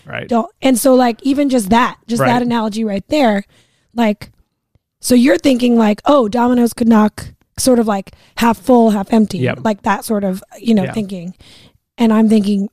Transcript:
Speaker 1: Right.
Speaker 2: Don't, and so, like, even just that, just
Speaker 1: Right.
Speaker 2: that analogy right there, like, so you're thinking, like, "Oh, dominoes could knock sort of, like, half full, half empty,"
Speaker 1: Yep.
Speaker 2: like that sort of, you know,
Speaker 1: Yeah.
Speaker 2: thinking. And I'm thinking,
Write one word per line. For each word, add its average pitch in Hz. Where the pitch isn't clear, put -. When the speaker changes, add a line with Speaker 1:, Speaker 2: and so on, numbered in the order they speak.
Speaker 1:
Right. -
Speaker 2:
Don't, 233
and 262
so, 262
like, 247
even 277
just 240
that, 226
just 226
Speaker 1:
Right. 220
Speaker 2:
that 247
analogy 226
right 196
there, 233
like, 220
so -
you're 285
thinking, 247
like, 214
"Oh, 277
dominoes 240
could -
knock 214
sort 247
of, 220
like, 196
half 233
full, 233
half 202
empty," 214
Speaker 1:
Yep. 123
Speaker 2:
like 214
that 202
sort 208
of, 190
you 226
know, 190
Speaker 1:
Yeah. -
Speaker 2:
thinking. 185
And 226
I'm 220
thinking, 208